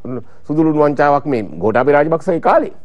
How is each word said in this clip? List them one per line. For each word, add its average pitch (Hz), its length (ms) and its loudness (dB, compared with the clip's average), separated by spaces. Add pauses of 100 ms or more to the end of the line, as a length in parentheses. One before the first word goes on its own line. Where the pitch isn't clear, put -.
(480)
සුදු 156 160 0
ලුණු 151 220 2
වංචාවක් 147 400 2
මේ 123 180 -2 (160)
ගෝඨාභය 120 320 2
රාජපක්ෂගේ 160 480 0
කාලේ. 285 340 2 (120)